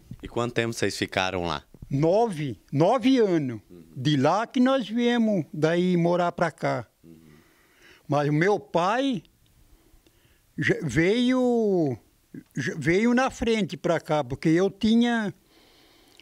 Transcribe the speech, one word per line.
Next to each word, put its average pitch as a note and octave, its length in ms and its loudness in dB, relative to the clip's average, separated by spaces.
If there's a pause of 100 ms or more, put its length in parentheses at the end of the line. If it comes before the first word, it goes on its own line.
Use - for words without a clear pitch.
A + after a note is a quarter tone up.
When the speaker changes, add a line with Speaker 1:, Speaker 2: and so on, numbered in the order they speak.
(220)
Speaker 1:
E - 40 -12
quanto A#2+ 280 -4
tempo A#2 180 0
vocês G2+ 240 -4
ficaram F#2 480 -2
lá? D#2 180 -4 (280)
Speaker 2:
Nove, D#3 680 -2 (140)
nove A3+ 460 2
anos. D#3 420 0 (100)
Speaker 1:
Uhum. E2+ 140 -20 (100)
Speaker 2:
De C#3+ 220 0
lá E3+ 300 2
que - 120 -4
nós B3+ 300 2
viemos A3+ 640 0
daí F3 460 2
morar F3 340 2
pra E3+ 180 -2
cá. C#3 360 -4 (180)
Speaker 1:
Uhum. E2 100 -20 (920)
Speaker 2:
Mas C#3+ 220 0
o - 20 0
meu F3+ 260 2
pai G#3+ 640 -2 (1300)
já E3 260 0
veio, G3+ 1160 0 (580)
já D3 200 -6
veio F#3 380 2
na B3+ 160 0
frente A3 460 -2
pra E3+ 220 -2
cá, D3+ 240 -2
porque C3+ 280 -2
eu F#3 200 2
tinha, A3+ 640 0 (880)